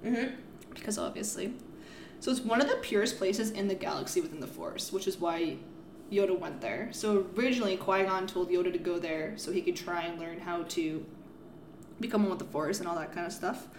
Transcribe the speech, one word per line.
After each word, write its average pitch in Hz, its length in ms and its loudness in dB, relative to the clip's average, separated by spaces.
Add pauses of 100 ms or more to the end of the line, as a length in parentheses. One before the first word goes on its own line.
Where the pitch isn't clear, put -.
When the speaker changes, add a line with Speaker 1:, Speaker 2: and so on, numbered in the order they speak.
Speaker 1:
Mm-hmm. 247 300 2 (400)
Speaker 2:
Because - 240 -4
obviously. - 560 -4 (640)
So - 120 0
it's 254 100 2
one 226 200 4
of 285 80 6
the 523 80 6
purest 214 400 2
places 214 360 2
in 196 160 2
the 190 60 2
galaxy 156 460 0
within 156 200 -2
the 117 60 -6
Force, - 460 -6
which 190 140 0
is 190 120 0
why 165 380 2 (560)
Yoda 196 260 6
went 170 220 -6
there. 170 320 -2
So 202 340 4 (120)
originally, 240 380 4
Qui-Gon 190 500 2
told 180 240 0
Yoda 180 220 4
to 175 60 2
go 175 200 0
there 160 380 -2
so - 160 -4
he 185 100 2
could 175 140 2
try 175 260 -2
and 170 180 -4
learn 170 200 -6
how 175 240 -2
to 156 400 0 (920)
become - 240 2
one 196 80 4
with 175 80 0
the - 80 -4
Force 156 340 0
and 175 80 -4
all 170 80 0
that 156 160 -6
kind 175 140 -4
of 170 60 -6
stuff. - 360 -4 (100)